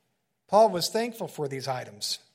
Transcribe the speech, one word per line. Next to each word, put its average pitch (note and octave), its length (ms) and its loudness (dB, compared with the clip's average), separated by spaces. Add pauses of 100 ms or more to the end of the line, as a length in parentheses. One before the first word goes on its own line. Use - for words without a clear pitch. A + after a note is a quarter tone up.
(480)
Paul G#3+ 200 8
was F3 220 -2
thankful A3+ 380 -4
for D3 200 -6
these C3+ 180 -8
items. A2+ 520 -6 (160)